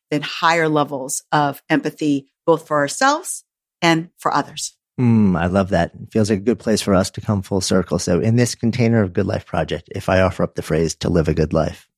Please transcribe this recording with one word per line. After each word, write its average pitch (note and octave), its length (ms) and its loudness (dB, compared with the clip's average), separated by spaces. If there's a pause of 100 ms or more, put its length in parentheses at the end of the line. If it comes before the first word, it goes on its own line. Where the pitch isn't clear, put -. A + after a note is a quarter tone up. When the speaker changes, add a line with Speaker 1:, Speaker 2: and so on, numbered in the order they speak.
Speaker 1:
than D3 120 -2
higher E3 480 0
levels C#3+ 640 -2
of D3 380 0
empathy, D3 640 -2 (140)
both D#3+ 220 2
for D3+ 100 0
ourselves C4+ 680 -2 (380)
and E3 360 2
for - 160 -2
others. - 440 -6 (200)
Speaker 2:
Mm, A2 400 4
I F2 100 0
love F#2 220 0
that. E2+ 240 0
It - 200 -14
feels G#2+ 160 2
like G2+ 100 0
a G2 40 -10
good A2 160 0
place G#2+ 220 -2
for G2+ 140 2
us F#2+ 160 2
to - 100 -12
come G2+ 200 -2
full F#2+ 180 -4
circle. F#2 400 0
So F2 220 0
in A2+ 160 2
this B2 180 2
container A2+ 480 0
of F2+ 80 -2
Good F#2+ 160 -2
Life G2+ 180 -4
Project, D#2+ 480 -6
if F#2+ 140 -8
I F#2+ 140 4
offer F2+ 220 0
up - 120 -4
the E2+ 60 -6
phrase D#2+ 340 -2
"to - 140 -4
live E2+ 180 2
a D#2+ 60 2
good D#2 180 -2
life," D#2+ 460 -2